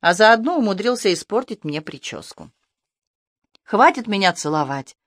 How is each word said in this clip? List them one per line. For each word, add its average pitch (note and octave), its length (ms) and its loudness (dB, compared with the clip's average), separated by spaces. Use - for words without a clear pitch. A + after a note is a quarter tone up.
а F3 120 2
заодно A3+ 440 4
умудрился A3 560 0
испортить A3+ 500 -6
мне D3+ 180 -6
причёску. - 680 -16
«Хватит B3 440 2
меня G3 260 0
целовать. C#3+ 720 -6